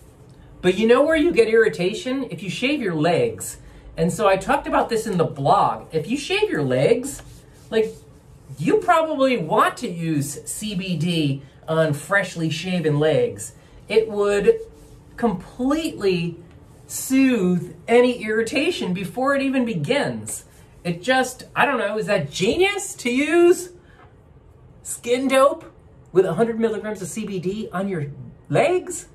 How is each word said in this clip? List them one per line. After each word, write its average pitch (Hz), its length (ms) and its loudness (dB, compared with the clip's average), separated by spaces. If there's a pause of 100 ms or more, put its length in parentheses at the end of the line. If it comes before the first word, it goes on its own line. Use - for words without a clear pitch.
(600)
but 185 160 2
you 220 100 4
know 254 160 6
where 320 120 2
you 320 160 2
get 220 160 4
irritation? 220 800 0
If 160 140 -10
you 190 60 -8
shave 277 320 -2
your 180 140 -2
legs. 156 640 0 (400)
And 165 160 0
so 214 140 0
I 190 100 4
talked 285 300 -2
about 269 220 0
this 220 180 -2
in 190 100 -2
the 160 80 4
blog. 143 680 0
If 160 160 -2
you 233 80 -4
shave 403 340 -2
your - 140 -2
legs, 131 580 0 (480)
like, 220 240 0 (640)
you 262 200 2
probably 311 600 2
want 214 400 0
to 226 120 -8
use 165 500 -4 (100)
C 214 260 -8
B 180 200 -4
D 151 460 0 (260)
on 160 260 2
freshly 180 580 -2
shaven 160 480 -2
legs. - 540 0 (340)
It 220 220 2
would 202 500 2 (580)
completely 202 1200 -2 (480)
soothe 233 920 0 (120)
any 240 360 4
irritation 226 720 -2
before 254 420 -2
it 269 60 0
even 269 240 0
begins. 160 800 -4 (360)
It 170 200 -6
just, 254 420 -2 (120)
I 208 100 2
don't 269 120 0
know, 214 200 -4
is 180 80 -4
that 190 260 -2
genius 349 640 0
to - 160 -4
use 339 600 4 (1120)
Skin 254 460 -2
Dope 269 380 4 (460)
with 180 140 6
a 165 80 -2
hundred 226 240 0
milligrams 214 440 -2
of 180 80 -8
C 214 160 -8
B 185 140 -6
D 196 320 -6
on 190 160 -4
your 160 200 -6 (400)
legs? 330 680 0